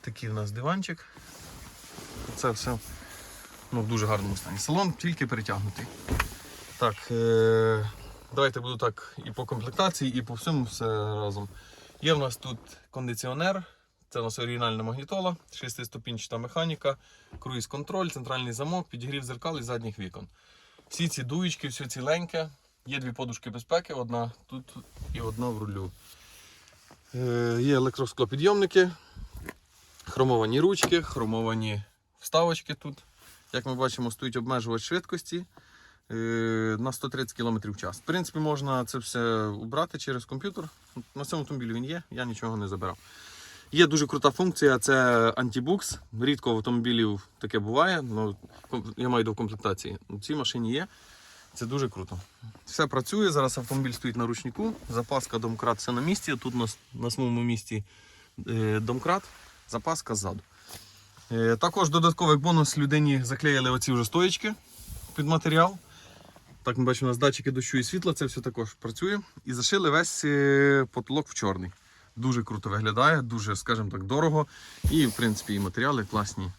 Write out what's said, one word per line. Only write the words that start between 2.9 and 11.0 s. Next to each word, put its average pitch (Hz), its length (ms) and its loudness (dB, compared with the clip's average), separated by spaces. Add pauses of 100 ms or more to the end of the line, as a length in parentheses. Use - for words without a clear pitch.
ну, 120 100 -2
в 107 60 -2
дуже 110 180 0
гарному 101 320 0
стані. 98 220 -8
Салон 180 340 0
тільки 160 340 -2
перетягнутий. 101 580 -4 (920)
Так, 113 180 2 (160)
е, 113 800 4 (460)
давайте 135 240 2
буду 120 180 -6
так - 380 -4 (100)
і - 60 -8
по 101 140 -6
комплектації, 127 720 0
і 127 40 0
по 120 120 -8
всьому 139 300 0
все 117 220 -6 (300)